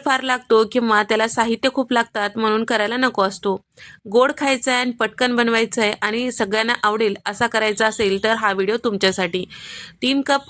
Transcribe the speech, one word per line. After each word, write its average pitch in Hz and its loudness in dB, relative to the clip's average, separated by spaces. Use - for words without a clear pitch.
फार 262 0
लागतो 247 2
किंवा 220 2
त्याला 220 0
साहित्य 226 0
खूप 262 -2
लागतात 226 -2
म्हणून 220 0
करायला 220 -2
नको 240 0
असतो. 196 -4
गोड 254 4
खायचं 269 0
आहे 247 2
आणि 247 -2
पटकन 240 -2
बनवायचं 233 0
आहे 208 0
आणि 233 -2
सगळ्यांना 220 0
आवडेल 214 0
असा 208 -2
करायचा 220 0
असेल 196 0
तर 220 2
हा 220 0
व्हिडिओ 196 0
तुमच्यासाठी. 190 0
तीन 269 2
कप, 277 0